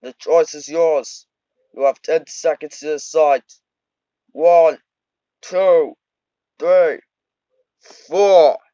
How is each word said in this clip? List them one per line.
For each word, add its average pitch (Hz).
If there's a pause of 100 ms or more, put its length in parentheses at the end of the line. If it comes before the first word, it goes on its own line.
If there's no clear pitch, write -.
The 131
choice 160
is 147
yours. 156 (480)
You 123
have 135
ten 160
seconds -
to 147
decide. 147 (920)
One, 160 (640)
two, 180 (640)
three, 170 (1080)
four. 180 (160)